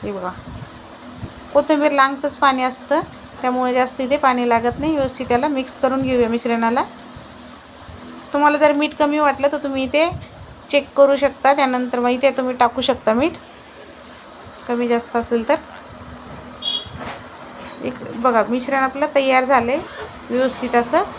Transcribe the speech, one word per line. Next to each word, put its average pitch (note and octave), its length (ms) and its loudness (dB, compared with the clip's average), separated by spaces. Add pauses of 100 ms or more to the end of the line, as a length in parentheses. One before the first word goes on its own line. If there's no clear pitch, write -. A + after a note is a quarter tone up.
हे G3+ 80 -6
बघा, F#3 180 -6 (1200)
कोथिंबीर D4 380 2
लांगचंच C#4 460 0
पाणी C4 260 2
असतं, B3 380 0 (400)
त्यामुळे B3+ 320 0
जास्त B3+ 280 0
इथे C4 160 0
पाणी B3+ 320 2
लागत A#3 300 2
नाही. D#4 140 0
व्यवस्थित C4 380 -2
याला B3 160 2
मिक्स C4 340 -2
करून C4 200 2
घेऊया B3 280 2
मिश्रणाला. A#3 540 0 (1500)
तुम्हाला D4 240 4
जर D4 160 6
मीठ D4 220 0
कमी D4 240 2
वाटलं C#4+ 320 2
तर D4+ 120 -2
तुम्ही C4+ 200 -2
इथे D4+ 260 2 (600)
चेक C#4+ 240 2
करू C#4 200 8
शकता, C#4 380 2
त्यानंतर B3+ 460 0
मग B3 100 2
इथे B3+ 280 2
तुम्ही B3+ 200 -2
टाकू B3 240 2
शकता A#3+ 320 2
मीठ C4+ 240 0 (1300)
कमी A#3+ 200 0
जास्त A#3 280 0
असेल A#3 340 0
तर. D4 60 6 (2250)
एक B3+ 100 -4 (220)
बघा, A#3 340 2
मिश्रण C4 340 0
आपलं C4+ 220 -2 (100)
तयार C4 300 4
झालंय B3 340 2 (500)
व्यवस्थित B3 460 0
असं. A#3+ 280 2 (160)